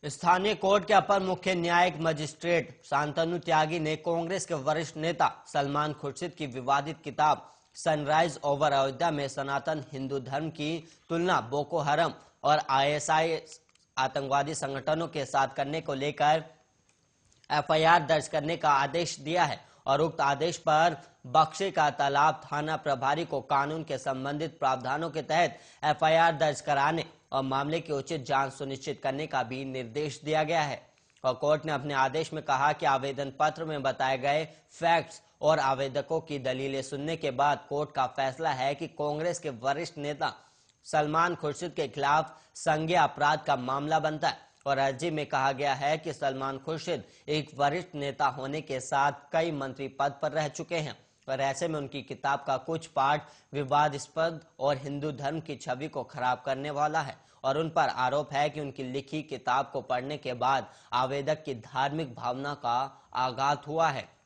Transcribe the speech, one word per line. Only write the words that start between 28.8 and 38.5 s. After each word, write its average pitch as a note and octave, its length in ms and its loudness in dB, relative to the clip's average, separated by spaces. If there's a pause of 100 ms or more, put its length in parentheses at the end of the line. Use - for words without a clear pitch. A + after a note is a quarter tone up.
करने C#3 240 -2
का C3+ 160 -2
भी B2+ 220 -6
निर्देश C3 600 -6
दिया D#3 180 2
गया D#3 180 0
है। C#3 180 -2 (440)
और B2+ 100 2
कोर्ट D3+ 320 0
ने D#3+ 60 -4
अपने C#3+ 220 -4
आदेश C3+ 400 2
में D#3 100 -6
कहा C#3 300 2
कि D#3 120 -4
आवेदन C#3 540 0
पत्र D#3 260 0
में D3+ 180 -4
बताए C3+ 340 0
गए C#3+ 280 0 (260)
फैक्ट्स E3 500 0 (200)
और D3+ 180 4
आवेदकों C3+ 640 0
की D3+ 180 -6
दलीलें C3 420 -2
सुनने D3 360 -6
के D3+ 140 -2
बाद C#3 380 2
कोर्ट D3 220 -4
का C3 160 0
फैसला C3+ 440 -2